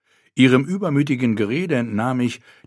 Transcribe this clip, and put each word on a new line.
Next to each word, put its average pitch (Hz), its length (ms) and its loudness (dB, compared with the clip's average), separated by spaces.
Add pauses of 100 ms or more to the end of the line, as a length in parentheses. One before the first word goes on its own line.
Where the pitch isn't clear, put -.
(360)
Ihrem 127 300 4
übermütigen 143 720 -2
Gerede 135 400 -2
entnahm 120 440 -2
ich, 123 220 -2 (260)